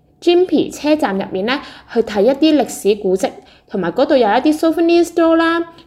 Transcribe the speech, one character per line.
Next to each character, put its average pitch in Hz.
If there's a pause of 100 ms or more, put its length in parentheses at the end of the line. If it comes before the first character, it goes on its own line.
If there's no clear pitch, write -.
(200)
Gympie 349
車 302
站 233
入 -
面 190
呢， 269 (340)
去 233
睇 214
一 233
啲 302
歷 226
史 -
古 190
蹟， 220 (400)
同 202
埋 170
嗰 254
度 302
有 240
一 202
啲 302
souvenir 330
store 330
啦， 330 (240)